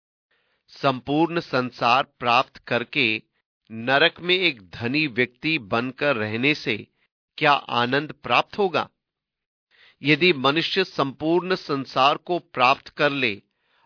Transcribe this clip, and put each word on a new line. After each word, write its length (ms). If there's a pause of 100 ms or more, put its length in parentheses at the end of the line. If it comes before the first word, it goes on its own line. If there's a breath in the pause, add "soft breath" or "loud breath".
(680)
संपूर्ण 720
संसार 600
प्राप्त 540
करके 640 (480)
नरक 500
में 140
एक 360
धनी 360
व्यक्ति 520
बनकर 580
रहने 380
से 320 (520)
क्या 140
आनंद 600
प्राप्त 460
होगा? 300 (1120 soft breath)
यदि 300
मनुष्य 520
संपूर्ण 720
संसार 600
को 220
प्राप्त 500
कर 220
ले 320 (440)